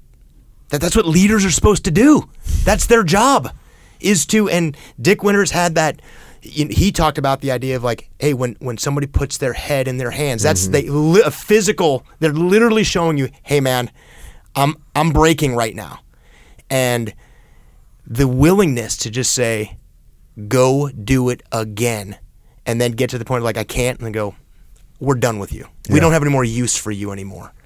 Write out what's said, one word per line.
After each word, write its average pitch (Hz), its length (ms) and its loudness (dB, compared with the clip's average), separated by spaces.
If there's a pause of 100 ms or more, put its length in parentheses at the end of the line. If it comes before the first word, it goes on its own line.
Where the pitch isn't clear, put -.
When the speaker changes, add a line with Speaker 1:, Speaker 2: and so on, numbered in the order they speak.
(720)
Speaker 1:
that 143 100 -2
that's 170 160 0
what 220 100 2
leaders 190 380 4
are 190 60 0
supposed 208 340 2
to 190 60 0
do. 233 380 4 (360)
That's 160 220 2
their 233 180 4
job, 202 460 2 (500)
is 196 260 2
to, 214 220 2
and 165 260 0 (240)
Dick 180 240 2
Winters 202 280 2
had 175 240 0
that, 156 260 0 (400)
he, - 280 -4
he 190 240 2
talked 156 260 0
about 135 240 -2
the 139 80 -4
idea 131 260 -4
of, 120 80 -6
like, 117 240 -4 (100)
hey, 147 140 0
when, 123 260 -4
when 123 200 -8
somebody 143 280 -4
puts 139 300 -4
their 127 160 -4
head 135 340 -4
in 127 120 -6
their 123 120 -4
hands, 123 320 -4
that's 151 200 0
Speaker 2:
Mm-hmm. 95 100 -4
Speaker 1:
they 143 160 2
li-, 156 380 4
a - 40 0
physical, 190 760 0 (140)
they're 156 120 2
literally 208 520 2
showing 165 340 -2
you, 135 100 -2 (140)
"Hey, 143 180 0
man, 127 300 -2 (680)
I'm, 135 200 0 (200)
I'm 160 140 2
breaking 151 440 2
right 113 220 -2
now." 87 220 -14 (720)
And 123 420 -2 (960)
the 127 220 0
willingness 135 680 2
to 117 120 -8
just 120 220 -4
say, 113 440 -2 (720)
"Go 131 420 2
do 123 400 0
it 123 120 -6 (100)
again," 110 640 -4 (480)
and 117 140 -2
then 120 120 0
get 120 180 -2
to 127 80 -8
the 117 60 -8
point 127 140 -2
of, 117 60 -4
like, 110 120 -2
"I 110 80 -4
can't," 123 340 -4
and 123 80 -12
then 110 60 -8
go, 104 220 -6 (640)
"We're 135 140 0
done 117 240 -2
with 98 140 -8
you. - 140 -12 (220)
We 131 80 0
Speaker 2:
Yeah. 151 60 6
Speaker 1:
don't 160 100 4
have 160 100 2
any 147 80 0
more 131 140 2
use 117 320 -2
for - 140 -8
you 101 220 -8
anymore." 98 400 -14 (140)